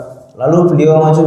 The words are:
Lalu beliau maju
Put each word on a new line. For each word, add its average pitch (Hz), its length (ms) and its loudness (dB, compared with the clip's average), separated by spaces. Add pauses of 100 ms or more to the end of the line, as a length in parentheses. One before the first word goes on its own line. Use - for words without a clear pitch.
(340)
Lalu 160 400 0
beliau 156 240 2
maju 156 300 0